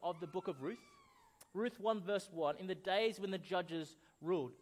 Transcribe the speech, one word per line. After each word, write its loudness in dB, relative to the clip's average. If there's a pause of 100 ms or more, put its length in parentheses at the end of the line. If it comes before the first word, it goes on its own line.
of -2
the -6
book -4
of -4
Ruth? -4 (760)
Ruth -2
one 4
verse 0
one, 2
"In -8
the 0
days 2
when -2
the 0
judges -2 (240)
ruled." 2